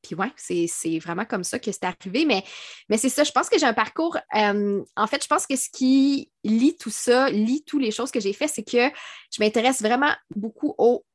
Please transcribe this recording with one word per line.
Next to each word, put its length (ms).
puis 140
ouais, 200
c'est, 320
c'est 300
vraiment 280
comme 180
ça 160
que 120
c'est 120
arrivé. 420
Mais, 180
mais 80
c'est 120
ça, 140
je 80
pense 180
que 100
j'ai 80
un 60
parcours, 440
euh, 480
en 120
fait, 140
je 60
pense 180
que 100
ce 140
qui 600
lie 320
tout 140
ça, 400
lie 340
toutes 200
les 80
choses 180
que 100
j'ai 140
fait, 140
c'est 160
que 240
je 120
m'intéresse 380
vraiment 320
beaucoup 440
aux 360